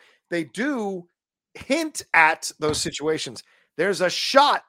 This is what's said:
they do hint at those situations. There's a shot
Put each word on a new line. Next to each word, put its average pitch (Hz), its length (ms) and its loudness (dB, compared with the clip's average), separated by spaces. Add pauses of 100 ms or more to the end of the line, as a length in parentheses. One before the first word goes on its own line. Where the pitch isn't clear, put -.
(300)
they 170 160 -4
do 202 640 -4 (460)
hint 311 500 -4 (100)
at 165 460 4
those 151 200 -2
situations. 151 640 -6 (340)
There's 175 240 0
a 180 80 4
shot 262 600 4